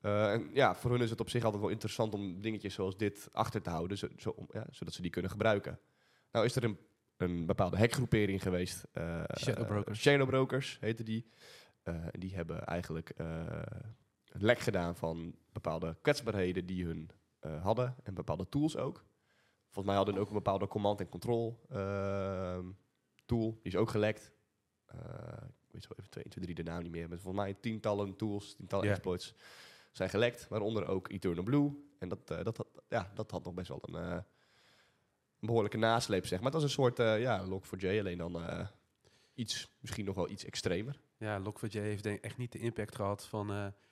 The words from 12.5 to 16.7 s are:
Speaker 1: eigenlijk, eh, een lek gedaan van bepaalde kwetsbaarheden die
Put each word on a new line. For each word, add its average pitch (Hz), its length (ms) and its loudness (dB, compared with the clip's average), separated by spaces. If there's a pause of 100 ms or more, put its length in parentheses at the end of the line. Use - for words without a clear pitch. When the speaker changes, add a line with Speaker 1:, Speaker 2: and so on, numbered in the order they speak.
Speaker 1:
eigenlijk, 82 440 -4
eh, - 160 -6 (1000)
een - 180 -6
lek 117 140 8
gedaan 85 380 0
van 82 380 -4 (180)
bepaalde 82 480 -2
kwetsbaarheden 98 680 2
die 90 180 -2